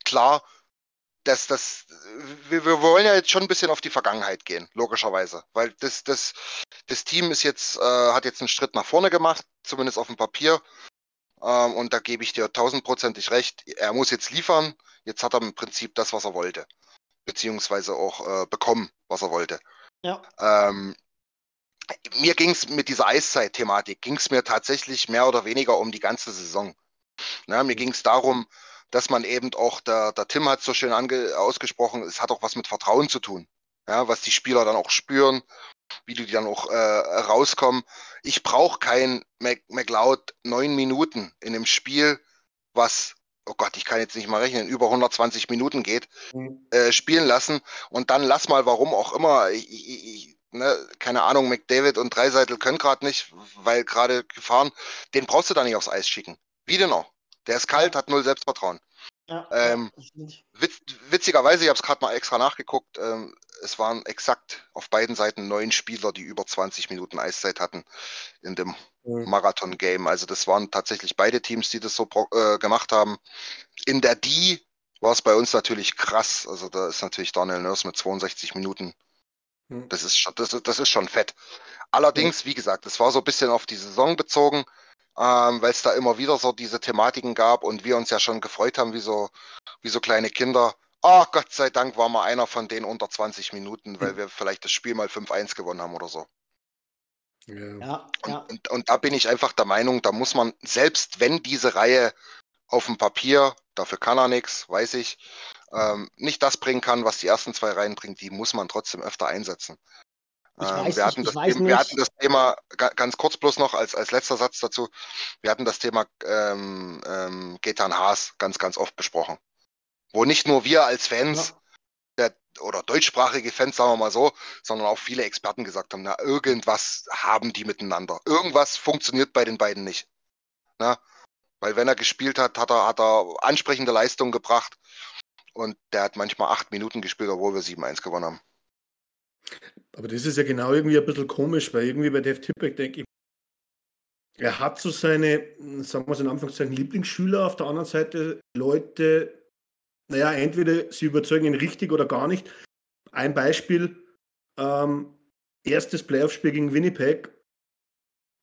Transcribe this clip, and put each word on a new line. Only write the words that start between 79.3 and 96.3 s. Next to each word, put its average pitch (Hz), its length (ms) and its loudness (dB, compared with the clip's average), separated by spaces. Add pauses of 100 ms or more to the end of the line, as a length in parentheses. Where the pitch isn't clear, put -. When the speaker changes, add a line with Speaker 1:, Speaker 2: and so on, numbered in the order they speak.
Speaker 3:
Mhm. 123 200 -14
Speaker 1:
Das 180 140 -8
ist - 160 0
schon, - 180 -2
das, 117 140 -4
das 120 280 -4
ist 135 100 0
schon 95 200 2
fett. - 260 0 (560)
Allerdings, 151 540 4
Speaker 3:
Mhm. 135 60 -6
Speaker 1:
wie 143 40 -4
gesagt, 101 320 -4
es - 140 -4
war 120 120 6
so 135 60 4
ein 131 60 2
bisschen 135 260 2
auf 120 160 2
die 110 100 -10
Saison 101 400 2
bezogen, 147 480 2 (540)
ähm, 120 420 4
weil's 117 220 2
da 120 100 4
immer 120 260 2
wieder 139 200 2
so 127 140 0
diese 117 280 -8
Thematiken 120 540 0
gab 117 280 4
und 107 220 -4
wir 120 120 2
uns 117 140 -2
ja 107 100 2
schon 113 200 -2
gefreut - 380 -2
haben 117 160 0
wie 117 60 -6
so, 104 280 -4 (540)
wie 117 80 -8
so 113 100 -2
kleine 110 300 2
Kinder. 123 440 2 (280)
„Oh, 180 300 10
Gott - 200 0
sei 135 180 0
Dank 123 260 -2
war 117 120 4
mal 110 160 0
einer 117 220 0
von 113 220 -6
denen 110 160 -6
unter 107 260 -8
zwanzig 107 420 -6
Minuten, 101 480 -14
weil 98 120 -4
Speaker 3:
Mhm. 95 40 -16
Speaker 1:
wir 101 120 -8
vielleicht 98 360 -6
das 95 80 -2
Spiel 120 220 -4
mal 107 140 -4
fünf 107 220 -10
eins 104 240 -6
gewonnen 87 260 -10
haben“ 87 140 -10
oder 82 140 -10
so. 80 180 -12 (1200)